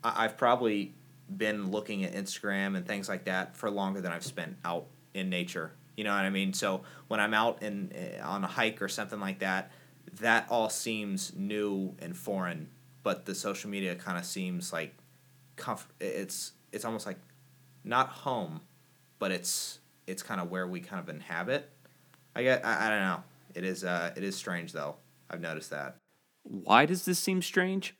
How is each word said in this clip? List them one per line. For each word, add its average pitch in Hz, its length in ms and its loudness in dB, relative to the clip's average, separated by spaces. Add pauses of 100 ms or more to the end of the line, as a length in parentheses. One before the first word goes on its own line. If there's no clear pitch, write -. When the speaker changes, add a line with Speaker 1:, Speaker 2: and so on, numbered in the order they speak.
Speaker 1:
I, 113 220 2
I've - 120 0
probably 117 580 4 (400)
been 104 360 0
looking 104 340 0
at - 100 -2
Instagram 98 640 0
and 90 100 -2
things 98 220 -4
like 95 160 -4
that 92 320 -2
for 107 140 -2
longer 98 300 0
than 90 120 -2
I've 82 120 -6
spent 87 400 -8
out 85 220 -2 (280)
in 92 160 -2
nature. 87 420 -2 (240)
You 107 80 -4
know 101 100 2
what 98 100 4
I 95 60 2
mean? 98 220 2
So 95 300 0 (260)
when 107 120 0
I'm 107 140 4
out 113 280 4
in, 101 320 -4
eh, 50 280 -8
on 95 220 -2
a - 20 -2
hike 110 360 0
or 98 60 -2
something 104 320 -4
like 95 180 -4
that, 95 320 0 (500)
that 113 300 6
all 113 180 4
seems 104 680 -2
new 101 640 0
and 87 160 -8
foreign, 87 520 -2 (340)
but 95 240 0
the 98 80 -4
social 101 360 -4
media 95 240 -2
kinda 87 300 -4
seems 90 480 -4
like 82 220 -4 (640)
comf-, - 300 -6 (140)
i-, - 40 -4
it's, - 480 -4 (200)
it's 104 120 -6
almost 113 220 -4
like 95 120 -6 (680)
not 123 240 4
home, 92 520 -4 (580)
but 95 120 0
it's, - 480 -2 (280)
it's 95 160 -8
kinda 95 220 -4
where 90 220 -2
we 90 140 -4
kind 90 200 -8
of 76 80 -10
inhabit. 87 640 -2 (640)
I 120 80 0
get, 127 240 6
I, 110 200 4
I 110 40 4
don't 107 100 6
know. 92 220 4 (320)
It 90 100 -4
is, 92 200 -2
uh, 85 320 0
it 90 80 -4
is 98 120 -2
strange 87 360 -4
though. 73 240 -4 (340)
I've 85 100 -6
noticed 80 300 -6
that. 69 260 -6 (460)
Speaker 2:
Why 107 440 8
does 175 180 0
this 180 140 2
seem 185 240 2
strange? 185 580 2